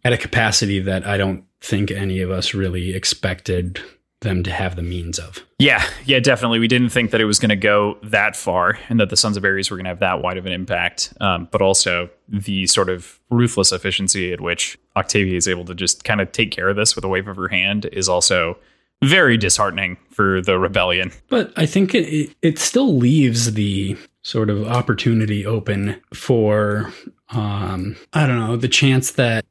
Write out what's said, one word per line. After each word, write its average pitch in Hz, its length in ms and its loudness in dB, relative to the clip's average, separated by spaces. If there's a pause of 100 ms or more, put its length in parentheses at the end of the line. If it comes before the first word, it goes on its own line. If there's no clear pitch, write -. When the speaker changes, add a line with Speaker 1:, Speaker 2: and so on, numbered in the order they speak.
Speaker 1:
at 120 100 2
a 113 40 2
capacity 104 600 0
that 95 260 -2
I 101 120 -2
don't 95 260 -2 (180)
think 98 300 -2
any 95 300 -4
of 90 100 -4
us 92 220 -4
really 92 400 -4
expected 90 840 -4 (460)
them 92 180 0
to 87 80 -4
have 90 240 -4
the 87 60 -8
means 87 380 -6
of. 80 200 -16 (200)
Speaker 2:
Yeah, 135 220 6 (240)
yeah, 135 140 4
definitely. 120 400 2
We 117 80 4
didn't 123 220 2
think 117 220 0
that 113 100 4
it 110 40 2
was 104 140 2
gonna 107 160 2
go 104 480 2
that 107 320 0
far 90 420 0 (120)
and 117 100 2
that 101 100 2
the - 60 -6
Sons 107 220 0
of 95 80 -2
Ares 98 260 0
were 95 60 -8
gonna 92 120 -8
have 90 120 -8
that 90 200 0
wide 90 160 -4
of 92 80 -8
an 92 60 -8
impact. 87 680 -6
Um, 87 300 -2
but 101 100 0
also 90 480 0 (180)
the 98 400 -4
sort 95 220 2
of 90 300 -8 (100)
ruthless 120 420 2
efficiency 95 640 -2
at 87 80 -6
which - 360 -4 (200)
Octavia 95 400 0
is 87 100 0
able 87 180 -2
to 90 100 -10
just 90 280 -4
kinda 101 220 0
take - 260 -2
care 90 160 -2
of 101 80 0
this 107 200 0
with 92 100 -6
a - 20 -4
wave 95 220 -2
of 95 80 -12
her 92 100 -4
hand 101 460 -2
is 92 160 -2
also 90 480 0 (440)
very 139 360 4
disheartening 95 600 -2 (120)
for 95 320 2
the 92 160 2
rebellion. 90 540 0 (180)
Speaker 1:
But 240 280 0
I 160 80 2
think 190 300 2
it, 180 120 2
it, 151 340 -4
it 160 180 2
still 240 380 2
leaves 120 560 4
the 98 440 -2 (260)
sort 110 260 -2
of 104 180 -2
opportunity 113 800 0
open 101 560 -2 (120)
for, 107 800 2 (420)
um, 101 600 -4 (180)
I 151 140 2
don't 123 120 0
know, 113 160 -2
the 120 120 -2
chance 131 440 2
that 113 400 0